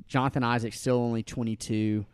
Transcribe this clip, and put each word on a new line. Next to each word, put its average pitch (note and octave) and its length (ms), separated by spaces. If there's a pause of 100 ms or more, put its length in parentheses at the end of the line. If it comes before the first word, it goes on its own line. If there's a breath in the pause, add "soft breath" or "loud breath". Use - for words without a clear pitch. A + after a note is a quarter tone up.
Jonathan C3 360
Isaac's A#2 360
still B2+ 180
only A#2 260
twenty-two. G#2+ 920